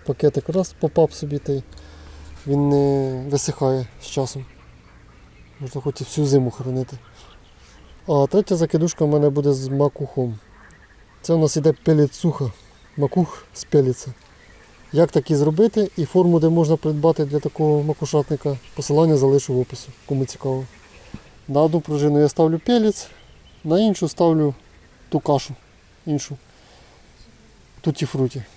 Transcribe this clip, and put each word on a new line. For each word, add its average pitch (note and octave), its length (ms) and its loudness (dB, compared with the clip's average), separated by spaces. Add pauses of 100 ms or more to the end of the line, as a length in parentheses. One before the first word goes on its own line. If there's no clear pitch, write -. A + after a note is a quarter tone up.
Пакетик D3 440 -2
раз, F3+ 300 -4
попап D#3+ 340 0
собі, C#3+ 240 -8
та C#3+ 160 -4
й C3+ 100 -4 (840)
він C#3+ 220 0
не C#3 600 0
висихає C3 580 -2 (140)
з - 40 -20
часом. C3+ 400 -6 (1120)
Можна C3+ 220 -10
хоч C#3+ 200 -6
і - 20 -6
всю D3 240 -2
зиму C3 240 2
хранити. B2+ 460 -8 (1120)
А C#3+ 220 2
третя F#3+ 260 0
закидушка E3 500 0
в - 20 2
мене D3 220 4
буде C#3+ 240 0
з C3+ 140 -4
макухом. C3+ 720 -2 (840)
Це E3 120 -2
у E3 40 2
нас D#3+ 200 2
іде D3+ 160 2 (100)
пеліцуха, D3 680 2 (460)
макух D#3 560 -2
з - 100 -14
пеліца. B2+ 500 0 (800)
Як D#3+ 200 2
такі D3+ 240 0
зробити F3+ 600 2
і D#3+ 80 -2
форму, F3 340 4
де E3 100 4
можна E3 280 2
придбати D#3 480 0
для C#3+ 140 -2
такого D3+ 440 0
макушатника, D3 760 -2 (180)
посилання D#3 420 2
залишу C3+ 360 2
в B2+ 60 0
описі, - 300 -8 (160)
кому C3+ 200 -2
цікаво. C3 400 -8 (840)
На C#3 140 2
одну D#3+ 200 2
пружину D3 380 2
я D3 100 6
ставлю E3 300 2
пеліц, A3 480 0 (560)
на D#3+ 160 2
іншу G#3 280 0
ставлю D#3 460 2 (560)
ту D3+ 100 0
кашу, C#3 340 -2 (520)
іншу. D3 320 -6 (1400)
Туті-фруті, C3+ 600 -4 (140)